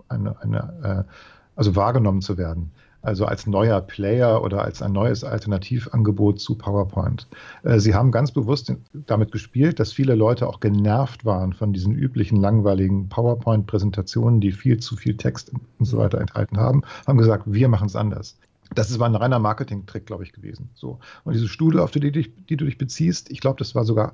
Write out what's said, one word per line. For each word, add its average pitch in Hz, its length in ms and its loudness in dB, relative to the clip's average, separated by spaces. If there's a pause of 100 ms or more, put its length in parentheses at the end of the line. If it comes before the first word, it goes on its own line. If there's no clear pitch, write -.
eine, 107 320 -4
eine, 101 680 -4
äh, - 40 -20 (440)
also 101 200 2
wahrgenommen 101 460 2
zu 95 160 -6
werden. 82 320 -6 (320)
Also 101 220 -2
als - 220 -4
neuer 101 340 2
Player 110 640 0
oder 101 200 -2
als - 200 -6
ein 101 100 -2
neues 98 320 0
Alternativangebot 107 1120 0
zu - 180 -6
PowerPoint. 98 720 -4 (340)
Äh, 120 160 4
sie 104 160 4
haben 123 160 4
ganz 120 220 2
bewusst 131 400 -2 (200)
damit 113 400 -2
gespielt, 143 480 0
dass 113 120 -2
viele 135 220 2
Leute 110 340 4
auch - 120 -10
genervt 104 640 2
waren 92 300 0
von 107 180 -2
diesen 95 220 0
üblichen 123 460 0
langweiligen 98 680 2
PowerPoint-Präsentationen, 113 1300 0
die 98 120 2
viel 120 280 0
zu 117 160 -8
viel 117 200 -2
Text - 340 -4 (280)
und 107 80 2
so 123 120 -2
weiter 104 220 0
enthalten - 380 -4
haben, 127 240 4 (240)
haben 139 100 4
gesagt, 110 300 4
„Wir 110 220 2
machen's 101 280 2
anders.“ - 400 -4 (380)
Das 110 160 0
ist, 117 100 -2
war 117 80 4
ein 113 80 4
reiner 120 240 2
Marketing-Trick, 104 640 -4
glaub 101 160 -10
ich, - 100 -14
gewesen. 104 420 -16
So. 123 260 -14 (240)
Und - 100 -4
diese 113 140 0
Studie, 160 300 2
auf 165 120 2
die, - 80 -2 (140)
die, 143 180 -4
die - 260 -6
du 147 100 -2
dich 135 120 -4
beziehst, 160 520 -4
ich 135 100 -14
glaub, 135 180 0
das - 160 -8
war 120 100 0
sogar 107 280 0